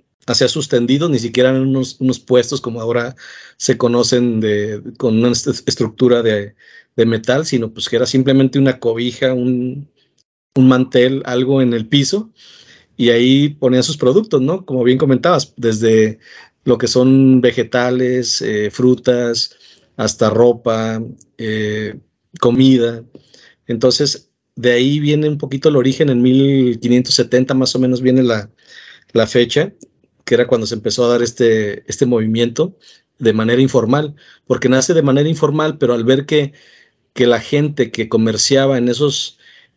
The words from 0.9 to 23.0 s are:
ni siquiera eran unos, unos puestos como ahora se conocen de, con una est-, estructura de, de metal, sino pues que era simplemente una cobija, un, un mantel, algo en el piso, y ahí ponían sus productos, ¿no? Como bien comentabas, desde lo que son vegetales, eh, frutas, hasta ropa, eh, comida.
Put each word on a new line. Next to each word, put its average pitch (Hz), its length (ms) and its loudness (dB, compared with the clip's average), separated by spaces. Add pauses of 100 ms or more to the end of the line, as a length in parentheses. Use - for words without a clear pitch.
ni 131 100 0
siquiera 117 300 0
eran 131 180 0
unos, 131 320 -4
unos 127 200 -2
puestos 123 420 0
como 117 200 -10
ahora 120 340 -4 (420)
se 120 200 -2
conocen 120 640 0
de, 104 420 -2 (160)
con 110 200 0
una 120 140 2
est-, - 360 -6
estructura 120 540 0
de, 107 340 -2 (400)
de 113 100 2
metal, 117 400 -2
sino 113 280 -4
pues - 160 -10
que 117 80 -2
era 123 80 0
simplemente 135 540 0
una 131 200 0
cobija, 120 540 -2
un, 127 560 -4 (680)
un 131 120 6
mantel, 127 580 2
algo 131 360 0
en 123 120 0
el 110 140 -4
piso, 170 440 0 (640)
y 120 140 2
ahí 131 400 2
ponían 127 340 0
sus 151 140 -6
productos, 147 440 0
¿no? 180 240 -4
Como 127 180 -4
bien 127 140 2
comentabas, 139 600 0
desde 110 600 0 (440)
lo 120 140 2
que 117 100 -4
son 131 540 4
vegetales, 123 1000 -2
eh, 107 300 -4
frutas, 123 840 0 (420)
hasta 110 320 0
ropa, 113 720 0 (360)
eh, 107 600 -6 (400)
comida. 120 640 2 (640)